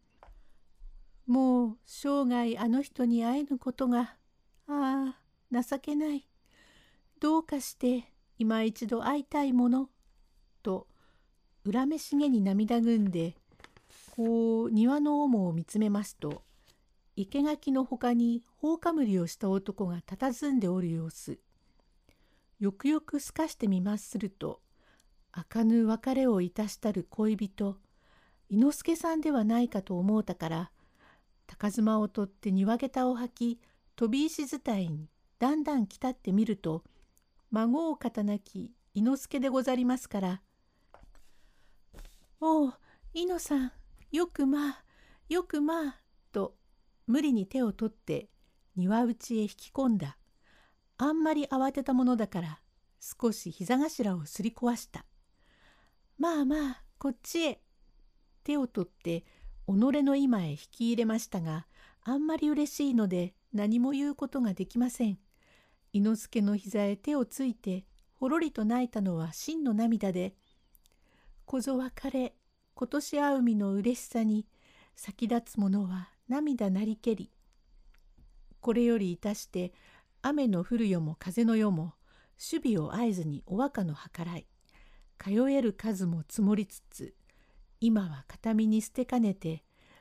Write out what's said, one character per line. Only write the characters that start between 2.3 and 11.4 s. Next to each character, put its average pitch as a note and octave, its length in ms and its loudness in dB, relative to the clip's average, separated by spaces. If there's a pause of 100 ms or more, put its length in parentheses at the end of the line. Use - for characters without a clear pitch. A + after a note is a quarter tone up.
あ A3+ 100 -2
の B3 140 2
人 C4 240 -2
に A#3 180 2
会 B3+ 180 0
え - 20 -2
ぬ C#4 140 -4
こ B3+ 140 -4
と C4 160 -2
が、 A#3+ 300 0 (500)
あ C4+ 480 -2 (360)
あ、 A#3+ 100 0
情 C4+ 180 -4
け D4 160 -4
な D4+ 180 0
い。 C#4 140 -6 (920)
ど D#4 200 2
う D#4+ 40 -2
か C#4+ 180 -4
し - 160 -12
て B3 360 -2 (240)
今 A3 260 2
一 A3 240 -2
度 A3+ 160 -2
会 C#4+ 180 0
い - 20 -6
た D4 200 -2
い C4+ 100 0
も B3 160 6
の」 C4+ 200 0 (720)
と、 F#3+ 240 -4 (840)